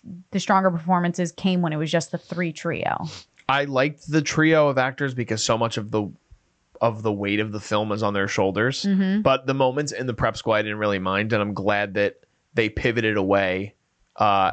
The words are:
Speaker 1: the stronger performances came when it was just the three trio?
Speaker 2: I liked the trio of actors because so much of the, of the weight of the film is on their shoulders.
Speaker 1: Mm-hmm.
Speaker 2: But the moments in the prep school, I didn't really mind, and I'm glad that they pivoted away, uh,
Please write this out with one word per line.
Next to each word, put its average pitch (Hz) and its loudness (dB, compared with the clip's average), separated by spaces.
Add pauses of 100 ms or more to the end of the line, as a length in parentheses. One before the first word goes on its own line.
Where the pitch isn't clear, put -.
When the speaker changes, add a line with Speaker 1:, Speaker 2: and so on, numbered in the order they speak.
(320)
Speaker 1:
the 196 -2
stronger 190 2
performances 175 0
came 185 0
when 165 0
it 151 -4
was 151 -2
just 165 -2
the 175 -6
three 170 -6
trio? - -4 (420)
Speaker 2:
I 139 2
liked 143 -2
the 151 2
trio 156 4
of 131 0
actors 131 -2
because 110 -2
so 113 2
much 113 0
of 107 -6
the, 107 0 (720)
of 110 0
the 110 2
weight 101 0
of 107 -2
the 104 -6
film 107 -2
is 104 -2
on 101 0
their 98 0
shoulders. 104 0
Speaker 1:
Mm-hmm. 196 2
Speaker 2:
But 131 2
the 135 0
moments 135 0
in 120 -6
the 120 -2
prep 113 -2
school, - -2
I 107 2
didn't 107 -4
really 104 0
mind, 98 -2
and 107 2
I'm 101 -2
glad 101 -2
that 101 0 (380)
they 113 2
pivoted 110 0
away, 98 0 (420)
uh, 98 4